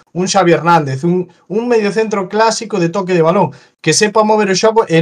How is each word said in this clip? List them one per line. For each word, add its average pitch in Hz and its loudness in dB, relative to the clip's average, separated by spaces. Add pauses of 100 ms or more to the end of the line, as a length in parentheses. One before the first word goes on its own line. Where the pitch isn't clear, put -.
(180)
Un 185 -2
Xavi 190 2
Hernández, 151 0
un, 175 -2 (160)
un 214 -4
mediocentro 208 -2
clásico 214 -2
de 170 0
toque 185 -4
de 170 2
balón, 165 0 (300)
que 156 0
sepa 214 2
mover 214 0
o 185 0
xogo 220 2
e 165 2